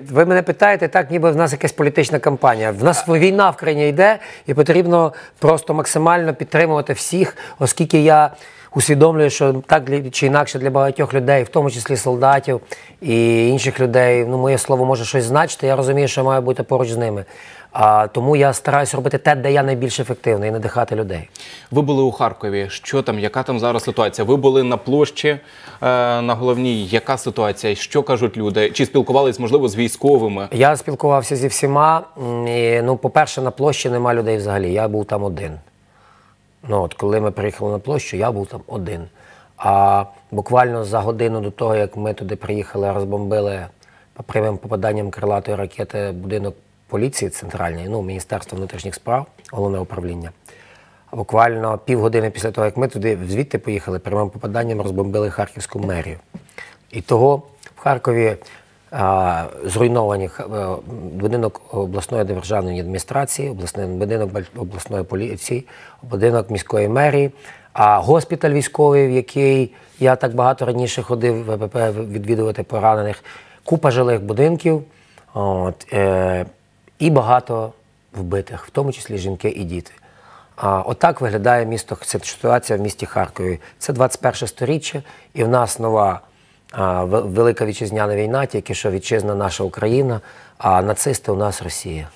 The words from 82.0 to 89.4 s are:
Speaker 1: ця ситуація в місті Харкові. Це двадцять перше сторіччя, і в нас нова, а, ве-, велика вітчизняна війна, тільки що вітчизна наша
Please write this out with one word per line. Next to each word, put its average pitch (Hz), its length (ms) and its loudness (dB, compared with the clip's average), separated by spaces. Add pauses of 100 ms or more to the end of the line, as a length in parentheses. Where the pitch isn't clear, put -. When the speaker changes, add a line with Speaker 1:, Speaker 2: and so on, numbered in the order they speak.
Speaker 1:
ця - 180 -4
ситуація 120 600 -2
в - 20 -4
місті 104 240 -6
Харкові. 90 540 -4 (200)
Це - 140 -4
двадцять 127 280 0
перше 123 260 -2
сторіччя, 147 540 -4 (320)
і 127 100 -2
в 110 40 0
нас 120 320 2
нова, 107 400 2 (520)
а, 92 320 -2
ве-, 98 180 0
велика 110 440 2
вітчизняна 104 500 -2
війна, 113 300 -2
тільки - 280 -6
що - 180 -4
вітчизна 101 440 -2
наша 101 280 -4